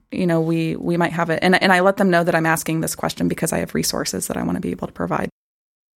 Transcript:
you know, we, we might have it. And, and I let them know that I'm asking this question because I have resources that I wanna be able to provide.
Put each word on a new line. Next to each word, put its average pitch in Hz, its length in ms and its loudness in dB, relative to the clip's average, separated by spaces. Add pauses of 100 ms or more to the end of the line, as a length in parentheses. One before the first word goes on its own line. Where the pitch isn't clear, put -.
(120)
you 185 160 0
know, 165 140 2
we, 165 340 0
we 170 220 -2
might 170 160 0
have 170 180 0
it. 160 100 0
And, 185 180 4
and 196 120 2
I 180 80 4
let 196 180 4
them 196 140 4
know 170 120 4
that 175 120 2
I'm 160 100 2
asking 160 360 0
this 160 140 -4
question 165 320 -2
because 160 240 -2
I - 80 0
have 170 140 -6
resources - 540 -4
that - 100 -4
I - 60 -4
wanna 175 160 -2
be 175 120 -4
able 175 160 -8
to - 60 -14
provide. - 360 -4 (680)